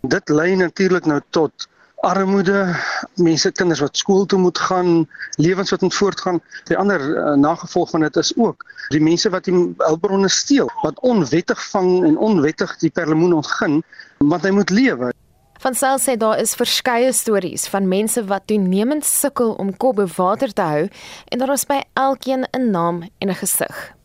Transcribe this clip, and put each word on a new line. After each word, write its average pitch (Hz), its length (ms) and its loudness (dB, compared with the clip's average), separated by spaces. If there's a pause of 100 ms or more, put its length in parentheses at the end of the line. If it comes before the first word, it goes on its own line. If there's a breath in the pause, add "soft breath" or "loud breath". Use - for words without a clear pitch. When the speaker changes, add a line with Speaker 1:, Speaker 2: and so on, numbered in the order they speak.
Speaker 1:
Dit 143 280 -4
lei 160 260 2
natuurlik 180 500 0
nou 147 240 2
tot - 380 -2 (380 soft breath)
armoede, 190 720 2 (420 loud breath)
mense, 165 340 2
kinders 165 300 0
wat 143 160 -2
skool 196 280 2
toe 190 140 2
moet 180 180 2
gaan, 175 500 2 (340 loud breath)
lewens 180 320 0
wat 180 80 -2
moet 185 140 0
voortgaan. 185 460 -2 (280 loud breath)
Die 170 80 2
ander, 190 240 2
eh, 147 320 -2
nagevolg 160 560 2
van 165 120 0
dit 151 140 0
is 165 220 0
ook 220 280 0 (240 loud breath)
die 147 120 2
mense 170 280 2
wat 185 140 -4
die 180 340 0
hulpbronne 180 520 0
steel, - 400 2 (140)
wat 156 160 -4
onwettig 175 680 0
vang 185 360 2
en 156 120 4
onwettig 175 680 0
die 160 60 2
perlemoen 165 440 2
ontgin, 156 500 0 (340 loud breath)
want 156 260 2
hy 190 80 2
moet 196 180 2
lewe. 135 440 2 (460)
Speaker 2:
Van 262 140 -4
Zyl 269 240 0
sê 262 200 -2
daar 220 220 0
is 226 160 -2
verskeie 247 560 0
stories 196 560 -2
van 196 200 -2
mense 214 420 0
wat 196 180 -4
toenemend 214 580 0
sukkel 247 480 -2
om 196 240 -6
kop 254 180 0
bo 202 120 0 (100)
water 202 360 0
te 208 80 -2
hou 160 260 0 (400 loud breath)
en 247 120 -6
daar 262 140 -2
is 269 120 -4
by 277 160 -2 (120)
elkeen 262 600 -2
'n 247 180 0
naam 170 320 0 (140)
en 196 120 -4
'n 185 60 -2
gesig. - 680 -6